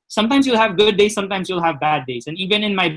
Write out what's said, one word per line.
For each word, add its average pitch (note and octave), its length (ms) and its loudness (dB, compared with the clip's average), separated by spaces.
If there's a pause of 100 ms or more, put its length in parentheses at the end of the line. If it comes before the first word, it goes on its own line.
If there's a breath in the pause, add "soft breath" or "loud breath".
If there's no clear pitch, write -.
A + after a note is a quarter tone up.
sometimes C4 400 2
you'll B3 100 2
have A3 200 2
good G#3 180 4
days, G#3 200 4
sometimes F#3+ 340 -4
you'll F3+ 140 -2
have D#3 180 -2
bad D3 260 0
days. B2 200 -8
And D#3+ 100 -10
even G3 260 -2
in G#3 120 -2
my F#3 220 0